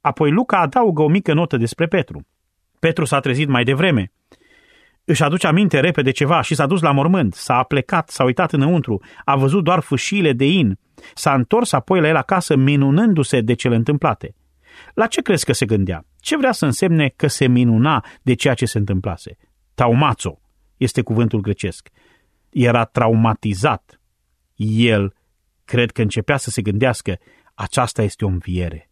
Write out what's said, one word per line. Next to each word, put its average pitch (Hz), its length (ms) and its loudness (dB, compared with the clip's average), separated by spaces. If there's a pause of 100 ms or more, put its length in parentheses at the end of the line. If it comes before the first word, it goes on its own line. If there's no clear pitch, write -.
Apoi 147 300 0
Luca 208 280 0
adaugă 170 420 0
o 151 60 2
mică 175 260 0
notă 156 240 -2
despre 117 300 -2
Petru. - 400 -6 (520)
Petru 165 260 -2
s-a 139 140 0
trezit 139 280 -2
mai 123 160 0
devreme. 135 480 0 (920)
Își 160 200 0
aduce 170 240 0
aminte 160 320 2
repede 131 320 0
ceva 147 300 0
și 151 140 -2
s-a 147 100 0
dus 165 160 0
la 156 100 2
mormânt, 139 420 2
s-a - 240 -2
aplecat, 143 520 -2
s-a - 140 -2
uitat 131 300 0
înăuntru, 139 480 0 (240)
a 139 100 2
văzut 139 280 2
doar 180 160 2
fâșiile 156 540 -2
de 127 120 0
in, 143 340 2 (340)
s-a - 200 -2
întors 208 380 0
apoi 170 300 0
la 151 60 2
el 160 80 2
acasă 160 400 0
minunându-se 139 880 2
de 113 120 0
cele 120 220 0
întâmplate. 131 600 -2 (580)
La 226 140 0
ce - 140 -4
crezi - 240 -2
că - 80 0
se - 120 0
gândea? 95 400 -2 (140)
Ce - 180 -4
vrea 262 140 2
să 170 140 -2
însemne 156 500 0
că 147 120 -2
se 131 200 0
minuna 123 580 2 (160)
de 127 120 0
ceea 127 200 0
ce 117 120 -2
se - 120 -4
întâmplase? 95 600 -4 (360)
Taumazo 120 680 0 (380)
este 127 240 -2
cuvântul 113 400 0
grecesc. - 480 -8 (600)
Era 120 340 2
traumatizat. 113 1160 -2 (540)
El, 107 580 0 (520)
cred 120 260 0
că - 100 -4
începea 113 360 -2
să - 120 -6
se 110 120 -6
gândească, 104 580 -2 (340)
„Aceasta - 480 -4
este 104 240 -2
o - 20 0
înviere. 87 640 -6